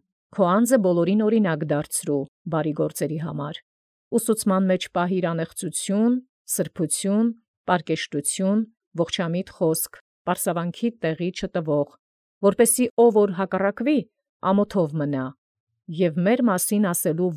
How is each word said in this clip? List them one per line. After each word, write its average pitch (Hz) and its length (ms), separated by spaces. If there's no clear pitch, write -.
քո 196 120
անձը 226 340
բոլորին 180 420
օրինակ 202 440
դարձրու 147 560
բարի 156 280
գործերի 156 460
համար։ 151 400
Ուսուցման 214 540
մեջ 185 240
պահիր 175 380
անեղծություն, 190 880
սրբություն, 196 840
պարկեշտություն, 180 1000
ողջամիտ 170 600
խոսք, - 500
պարսավանքի 180 720
տեղի 170 360
չտվող, 156 560
որպեսզի 226 520
ով 233 160
որ 202 220
հակառակվի, 196 640
ամոթով 196 500
մնա, 143 320
և 165 280
մեր 214 240
մասին 208 440
ասելու 175 520